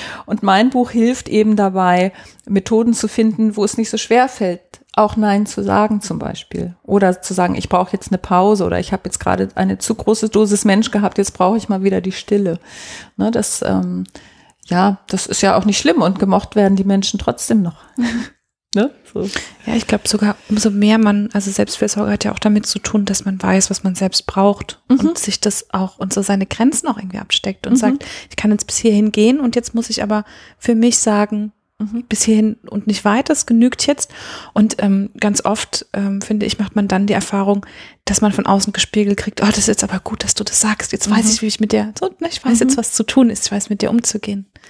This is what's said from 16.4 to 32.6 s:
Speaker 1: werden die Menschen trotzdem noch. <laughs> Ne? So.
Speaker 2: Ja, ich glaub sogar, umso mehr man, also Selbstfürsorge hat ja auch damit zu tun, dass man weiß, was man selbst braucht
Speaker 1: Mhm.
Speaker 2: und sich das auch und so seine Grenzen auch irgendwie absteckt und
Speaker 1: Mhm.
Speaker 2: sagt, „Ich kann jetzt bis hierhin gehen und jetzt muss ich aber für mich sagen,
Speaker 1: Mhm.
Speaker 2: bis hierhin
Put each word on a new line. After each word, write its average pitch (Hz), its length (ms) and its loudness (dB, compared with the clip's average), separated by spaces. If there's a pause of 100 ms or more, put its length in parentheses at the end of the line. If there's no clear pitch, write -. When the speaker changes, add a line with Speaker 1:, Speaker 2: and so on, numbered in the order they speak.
Speaker 1:
werden 196 200 4
die 190 80 0
Menschen 196 340 0
trotzdem - 440 0
noch. 170 140 -4 (220)
<laughs> 240 80 0 (680)
Ne? 226 160 2 (240)
So. - 80 -4 (420)
Speaker 2:
Ja, 226 100 -4
ich 226 120 -2
glaub - 200 -2
sogar, 208 300 0 (140)
umso 214 200 2
mehr 208 280 4
man, 208 340 4
also 196 180 -2
Selbstfürsorge 208 600 -2
hat 208 120 -2
ja 208 80 -2
auch 202 60 -8
damit 214 280 2
zu - 120 -4
tun, 202 280 -2
dass - 180 -4
man 190 180 -4
weiß, 190 280 2
was - 140 -6
man 185 100 0
selbst 185 320 -2
braucht - 640 -2
Speaker 1:
Mhm. 262 80 6
Speaker 2:
und 320 200 0
sich - 220 -4
das - 320 -4
auch 190 260 -4
und 190 140 -6
so 202 80 0
seine 196 240 0
Grenzen 269 440 0
auch - 100 -4
irgendwie 185 220 -10
absteckt - 460 -4
und 240 80 2
Speaker 1:
Mhm. 262 40 4
Speaker 2:
sagt, 254 260 0 (240)
„Ich - 80 -16
kann 208 140 0
jetzt 208 160 0
bis - 100 -8
hierhin 214 360 2
gehen 240 280 4
und 240 160 0
jetzt 240 180 -4
muss 226 140 -2
ich 226 140 -2
aber 208 220 -2 (340)
für 233 160 0
mich 233 240 4
sagen, 208 540 0 (260)
Speaker 1:
Mhm. 214 300 -6
Speaker 2:
bis 208 160 -2
hierhin 220 320 4 (120)